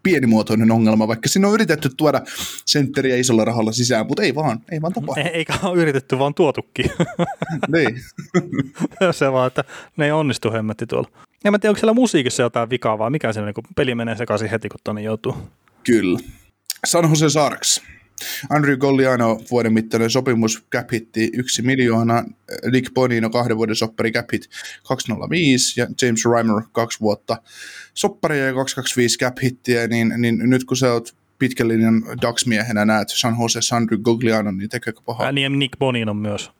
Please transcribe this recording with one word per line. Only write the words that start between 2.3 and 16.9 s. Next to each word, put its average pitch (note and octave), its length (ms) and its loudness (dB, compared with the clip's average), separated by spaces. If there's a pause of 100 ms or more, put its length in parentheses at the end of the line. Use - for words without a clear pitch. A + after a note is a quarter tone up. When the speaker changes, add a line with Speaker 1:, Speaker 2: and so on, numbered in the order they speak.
Speaker 1:
sentteriä C3 520 0
isolla A#2+ 280 4
rahalla A2+ 260 0
sisään, A#2 360 0
mut D3 120 -2
ei D#3 160 0
vaan, C3+ 240 -2 (120)
ei D3+ 100 -6
vaan F3 120 -4
tapahdu. D3+ 280 -6
Speaker 2:
Ei, D#3 60 -2
eikä D#3+ 260 -4 (100)
ole F3+ 180 2
yritetty, C3+ 380 0
vaan C#3+ 140 2
tuotukin. - 580 0
<laughs> - 40 -12 (800)
Speaker 1:
Niin. C3+ 260 2 (520)
Speaker 2:
<laughs> - 600 -2
Se C#3 200 0
vaan, B2+ 160 2
että C3 160 -2 (340)
ne D3+ 80 2
ei D3 60 2
onnistu C#3+ 400 0
hemmetti A2 360 -4
tuolla. - 220 -2 (360)
En G3+ 60 4
mä G#3 80 2
tiedä, G#3+ 120 2
onko G3 80 0
siellä A3 140 4
musiikissa D#3+ 500 2
jotain A#2 260 0
vikaa A#2 280 0
vai A2+ 120 0
mikä C3 240 -2
siinä G#2 120 -4
niinku G#2 160 -8 (140)
peli B2+ 200 0
menee A#2 220 -4
sekaisin A2 320 -2
heti, G#2+ 200 -4
kun - 140 -14
tonne G#2+ 180 -6
joutuu. A2 340 -4 (480)
Speaker 1:
Kyllä. G2 360 2 (680)
San E3+ 240 2